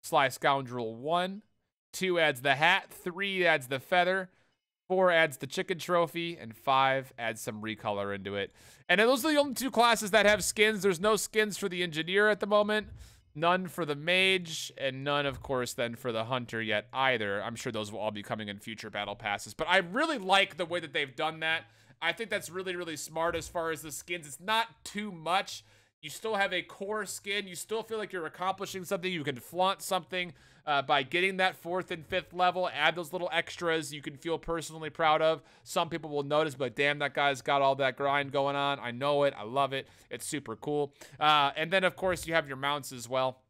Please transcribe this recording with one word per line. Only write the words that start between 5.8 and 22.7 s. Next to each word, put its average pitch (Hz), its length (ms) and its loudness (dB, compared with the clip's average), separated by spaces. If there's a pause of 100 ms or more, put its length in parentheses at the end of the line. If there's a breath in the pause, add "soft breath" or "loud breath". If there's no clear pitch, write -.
and 113 180 -14
five 135 640 2
adds 113 220 -4
some 107 220 -8
recolor 104 520 -2
into 98 200 -6
it. 98 180 -4 (380 loud breath)
And 180 100 6
then 220 60 6
those 262 180 2
are 311 80 2
the 294 60 4
only 285 160 0
two 254 160 -4
classes 220 400 4
that 208 160 6
have 208 180 4
skins. 214 380 2
There's 180 180 2
no 214 160 4
skins 214 400 0
for 202 120 -4
the 180 140 -4
engineer 180 460 2
at 208 120 2
the 214 60 0
moment, 208 420 2 (460 loud breath)
none 175 340 2
for 165 180 -4
the 147 80 -2
mage, 180 840 0
and 135 260 -4
none, 143 220 0
of 135 160 -2
course, 127 320 -2
then 117 220 -2
for 117 180 -6
the 110 120 -2
hunter 120 360 -4
yet 107 320 0
either. 110 500 0
I'm 117 140 -6
sure 123 160 -6
those 107 180 -4
will 104 100 -8
all 107 100 0
be 104 140 -10
coming 110 240 -6
in 101 100 -10
future 110 320 -12
battle 101 260 -6
passes, 104 380 -6
but 156 140 -4
I 185 100 6
really 247 400 0
like 190 400 2
the 180 80 -2
way 170 140 -4
that 156 120 -12
they've 139 240 -4
done 160 240 -4
that. 160 220 -2 (400 soft breath)
I 165 100 0
think 220 160 -6
that's 202 220 -6
really, 185 260 -6